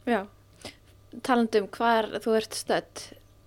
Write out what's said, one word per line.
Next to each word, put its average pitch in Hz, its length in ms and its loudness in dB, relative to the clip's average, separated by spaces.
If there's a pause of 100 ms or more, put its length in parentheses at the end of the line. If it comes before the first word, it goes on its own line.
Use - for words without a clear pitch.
Já. 208 200 0 (960)
Talandi 233 360 2
um 196 80 0
hvar 233 380 2 (160)
þú 220 160 2
ert 220 160 -4
stödd, - 460 -4 (480)